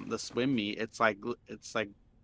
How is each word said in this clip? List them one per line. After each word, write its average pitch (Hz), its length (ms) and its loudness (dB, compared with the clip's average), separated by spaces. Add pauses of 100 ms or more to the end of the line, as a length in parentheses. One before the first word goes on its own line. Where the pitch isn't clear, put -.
the 107 120 -2
swim 127 360 0
meet, 104 240 0
it's, 113 220 -4
like, 110 260 6
l-, 120 80 -2 (140)
it's, - 260 -10
like, 107 140 2 (360)